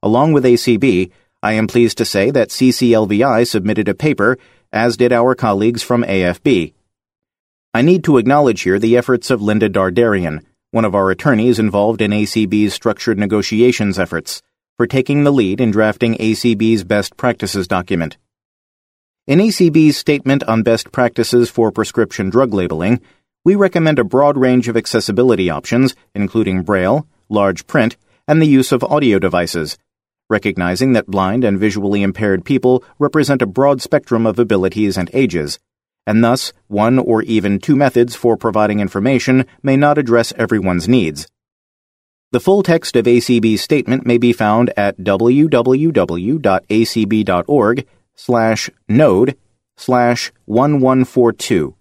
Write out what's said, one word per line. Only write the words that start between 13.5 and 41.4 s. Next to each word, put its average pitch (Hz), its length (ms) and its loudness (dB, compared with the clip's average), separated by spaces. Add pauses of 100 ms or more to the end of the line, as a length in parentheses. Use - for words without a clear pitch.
efforts, 85 440 -6 (360)
for 117 80 2
taking 143 380 0
the 143 80 2
lead 110 280 0
in 117 100 2
drafting 110 500 0
A 110 120 0
C 113 220 0
B's 110 300 0
best 101 340 -4
practices 101 500 -4
document. 87 480 -4 (1080)
In 143 140 4
A 220 100 2
C 175 200 2
B's 156 260 4
statement 139 460 -2
on 113 200 -2
best 113 300 -2
practices 120 560 0
for 113 240 0
prescription 104 560 -4
drug 117 240 0
labeling, 92 480 -2 (420)
we 190 120 4
recommend 170 440 0
a 123 60 0
broad 139 320 2
range 127 320 2
of 117 80 -2
accessibility 107 720 0
options, 117 480 -2 (180)
including 98 480 -2
Braille, 101 440 0 (240)
large 98 360 -2
print, 113 300 -2 (320)
and 156 140 4
the 156 40 4
use 135 240 4
of 127 140 0
audio 131 340 0
devices, 85 600 -4 (500)
recognizing 98 640 -2
that 110 140 0
blind 98 360 -2
and 101 160 0
visually 101 440 -2
impaired 98 420 -2
people 127 400 0 (140)
represent 143 420 -2
a 123 60 0
broad 135 340 0
spectrum 113 460 -2
of 107 120 -2
abilities 101 600 0
and 87 160 -4
ages, 85 440 -2 (480)
and 107 160 2
thus 120 300 0 (140)
one 110 320 0
or 110 240 0
even 101 360 0
two 139 180 0
methods 127 380 0
for 113 220 0
providing 107 420 -2
information 123 680 0 (160)
may 135 120 0
not 147 220 2
address 120 400 0
everyone's 92 500 -2
needs. 85 420 -2 (1040)